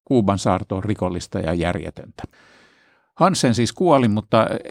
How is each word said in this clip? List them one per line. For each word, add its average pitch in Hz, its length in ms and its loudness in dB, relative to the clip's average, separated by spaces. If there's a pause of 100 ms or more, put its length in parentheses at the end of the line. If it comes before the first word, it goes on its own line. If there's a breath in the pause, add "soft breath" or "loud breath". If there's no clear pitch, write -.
Kuuban 98 340 2
saarto 98 380 -2
on 95 80 -6
rikollista 92 540 -6
ja 87 160 -4
järjetöntä. 85 680 -6 (920 soft breath)
Hansen 165 380 2
siis 117 180 0
kuoli, 139 360 4
mutta 107 380 2 (240)